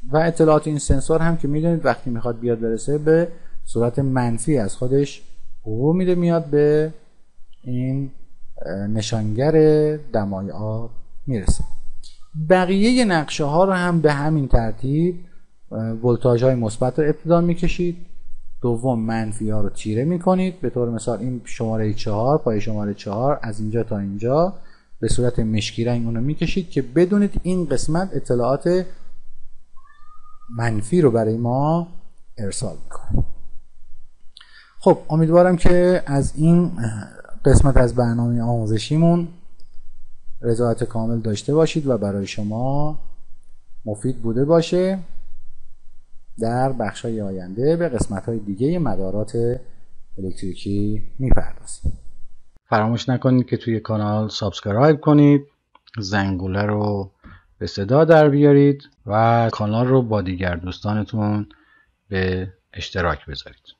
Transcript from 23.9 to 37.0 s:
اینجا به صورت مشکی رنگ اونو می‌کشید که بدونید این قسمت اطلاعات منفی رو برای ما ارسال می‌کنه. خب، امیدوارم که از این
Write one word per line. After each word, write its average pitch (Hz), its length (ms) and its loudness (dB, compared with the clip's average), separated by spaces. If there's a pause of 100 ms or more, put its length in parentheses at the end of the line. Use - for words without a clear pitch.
اینجا 120 560 -2 (460)
به 113 80 -2
صورت 123 300 2
مشکی 110 460 -2
رنگ 120 220 -2
اونو 113 140 -2
می‌کشید 160 500 -2
که 143 120 -2
بدونید 180 600 2
این 180 220 -2
قسمت 151 480 0
اطلاعات 143 720 0 (1700)
منفی 117 420 0
رو 143 100 6
برای 110 260 0
ما 143 520 0 (500)
ارسال 98 460 -6
می‌کنه. - 400 2 (1500)
خب، 180 200 4 (120)
امیدوارم 170 460 6
که 180 500 6
از 139 300 0
این 170 340 4 (720)